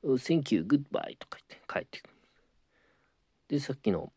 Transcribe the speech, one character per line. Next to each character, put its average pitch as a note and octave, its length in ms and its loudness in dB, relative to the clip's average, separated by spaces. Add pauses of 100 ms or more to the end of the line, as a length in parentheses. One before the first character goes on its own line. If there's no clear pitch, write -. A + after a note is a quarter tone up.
「Thank C#3 520 2
you, E2 80 4
goodbye」 - 560 0
と - 100 -18
か - 100 -16 (100)
言 - 100 -20
っ - 20 -20
て - 80 -
帰 - 120 -2
っ - 40 -10
て - 160 -18
く - 80 -20
る。 - 60 -20 (1300)
で、 C#3+ 140 0
さ C3+ 140 -4
っ - 20 -8
き - 160 0
の D#2+ 240 -4